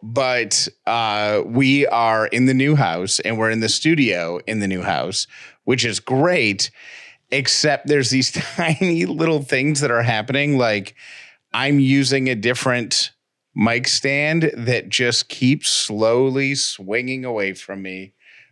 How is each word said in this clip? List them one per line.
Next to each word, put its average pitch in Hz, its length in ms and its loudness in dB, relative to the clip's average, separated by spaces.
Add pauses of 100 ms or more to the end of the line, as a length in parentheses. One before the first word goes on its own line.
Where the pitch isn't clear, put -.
but, 120 680 0 (180)
uh, 107 580 0
we 135 420 4
are 110 400 2
in 120 180 2
the 131 80 4
new 139 240 4
house 92 420 0
and 113 180 -2
we're 110 140 2
in 113 80 -2
the 110 80 -2
studio 101 800 0
in 110 140 -4
the 98 80 0
new 90 140 -4
house, 87 440 -4 (380)
which 123 180 0
is 110 160 -2
great, 131 720 0 (600)
except 139 560 0
there's 139 240 2
these 131 200 2
<laughs> - 240 -8
tiny 170 500 0
little 160 360 0
things 135 400 0
that 139 100 2
are 117 120 2
happening. 127 540 0
Like, 110 380 0 (580)
I'm 139 260 2
using 135 500 2
a 123 60 0
different 120 760 -2 (420)
mic 117 360 0
stand 151 680 0
that 117 340 -2
just 120 380 -2
keeps 135 400 0
slowly 127 880 0
swinging 123 720 -6
away 104 280 -4
from 98 280 -12
me 95 320 -12 (380)